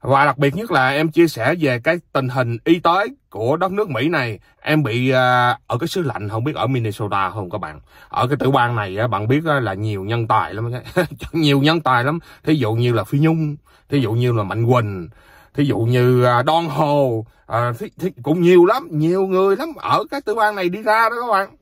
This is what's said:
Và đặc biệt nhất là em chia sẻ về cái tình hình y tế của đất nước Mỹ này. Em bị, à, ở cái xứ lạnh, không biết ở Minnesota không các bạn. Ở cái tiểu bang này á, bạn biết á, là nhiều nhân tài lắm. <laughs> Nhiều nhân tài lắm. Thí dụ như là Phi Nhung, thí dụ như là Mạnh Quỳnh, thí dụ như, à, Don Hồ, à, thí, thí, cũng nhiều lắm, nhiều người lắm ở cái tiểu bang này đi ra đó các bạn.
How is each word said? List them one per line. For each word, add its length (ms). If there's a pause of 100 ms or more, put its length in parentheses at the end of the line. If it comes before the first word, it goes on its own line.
Và 240
đặc 120
biệt 180
nhất 160
là 180
em 200
chia 180
sẻ 320
về 240
cái 140 (160)
tình 160
hình 340
y 160
tế 280 (220)
của 280
đất 140
nước 180
Mỹ 200
này. 300 (220)
Em 220
bị, 260
à, 480 (100)
ở 100
cái 100
xứ 140
lạnh, 280
không 140
biết 120
ở 120
Minnesota 640
không 200
các 80
bạn. 220 (300)
Ở 180
cái 120
tiểu 120
bang 240
này 220
á, 100
bạn 200
biết 180
á, 140
là 140
nhiều 300
nhân 240
tài 260
lắm. 180 (300)
<laughs> 300
Nhiều 280
nhân 220
tài 220
lắm. 160 (240)
Thí 100
dụ 200
như 200
là 100
Phi 160
Nhung, 360 (340)
thí 100
dụ 120
như 200
là 120
Mạnh 220
Quỳnh, 440 (460)
thí 80
dụ 140
như, 460
à, 240
Don 180
Hồ, 600 (220)
à, 320
thí, 100 (100)
thí, 100 (140)
cũng 180
nhiều 240
lắm, 260
nhiều 360
người 280
lắm 200
ở 360
cái 100
tiểu 140
bang 200
này 140
đi 120
ra 280
đó 120
các 100
bạn. 300